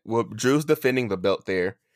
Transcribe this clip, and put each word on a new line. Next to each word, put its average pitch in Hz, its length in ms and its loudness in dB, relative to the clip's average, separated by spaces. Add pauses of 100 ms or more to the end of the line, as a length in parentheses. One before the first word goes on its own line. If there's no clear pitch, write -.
well, 113 160 0
Drew's 127 440 0
defending 127 420 0
the 98 100 -2
belt 95 300 -2
there. 92 300 -2 (180)